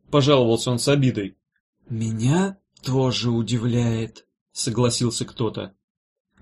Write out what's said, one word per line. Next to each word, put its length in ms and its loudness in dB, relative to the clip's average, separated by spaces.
пожаловался 600 4
он 80 0
с 100 0
обидой. 480 0
"Меня 720 -2
тоже 480 0
удивляет", 960 -2
согласился 720 -2
кто-то. 500 -6